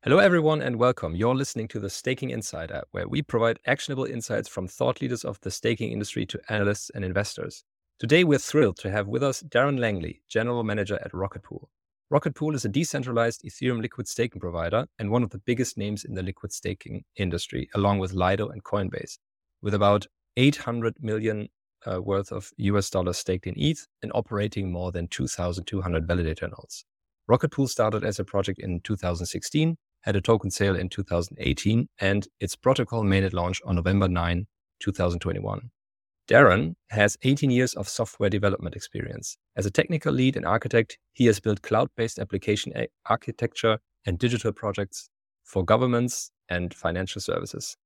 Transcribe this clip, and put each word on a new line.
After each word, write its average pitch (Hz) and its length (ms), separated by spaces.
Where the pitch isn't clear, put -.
Hello, 160 120
everyone, 160 420
and 127 140
welcome. 113 380
You're 113 200
listening 131 340
to - 100
the 101 120
Staking 131 400
Insider, - 500
where - 140
we 139 140
provide 117 460
actionable 131 400
insights 113 420
from 92 180
thought 127 360
leaders 123 200
of - 200
the - 80
staking 113 420
industry 107 320
to - 240
analysts 104 460
and 101 100
investors. - 580
Today, 156 260
we're 147 140
thrilled 123 400
to 98 120
have 101 160
with 120 160
us 139 200
Darren 139 360
Langley, 95 480
General 117 380
Manager 104 400
at - 80
Rocket 95 300
Pool. - 260
Rocket 147 260
Pool 151 200
is 127 100
a 113 60
decentralized 120 720
Ethereum 120 400
liquid - 260
staking 117 320
provider 85 460
and 104 120
one 120 120
of 110 60
the - 120
biggest 123 360
names 104 300
in 113 80
the 92 80
liquid 92 320
staking - 500
industry, 87 580
along 101 240
with 95 160
Lido 95 340
and 107 160
Coinbase, - 540
with 101 140
about 101 320
eight 139 180
hundred 117 460
million, 107 460
uh, 95 140
worth 98 320
of 104 240
U 104 220
S 98 100
dollars 87 300
staked 92 280
in 92 140
eth 156 260
and 110 120
operating 104 580
more 90 180
than 87 160
two 65 220
thousand 87 380
two 95 160
hundred 82 260
validator 85 400
nodes. - 380
Rocket 131 240
Pool 135 180
started 110 360
as 104 140
a 98 60
project 98 340
in 90 220
two 104 160
thousand 87 300
sixteen, 160 500
had 101 120
a 98 60
token 110 300
sale 98 260
in 92 120
two - 140
thousand 87 380
eighteen, 104 480
and 98 280
its - 160
protocol 123 480
made 98 220
it 92 100
launch 90 320
on 90 80
November 92 340
ninth, 87 380
two - 140
thousand 87 260
twenty-one. 50 520
Darren 131 480
has 104 340
eighteen 139 260
years 123 240
of - 140
software 101 420
development 98 460
experience. - 600
As 98 100
a 98 60
technical 151 400
lead 127 240
and - 100
architect, 113 500
he 123 140
has 107 140
built 104 220
cloud-based 117 580
application 104 560
a-, - 100
architecture 113 760
and 90 140
digital 117 320
projects - 580
for 95 220
governments 120 680
and 87 240
financial 92 480
services. - 640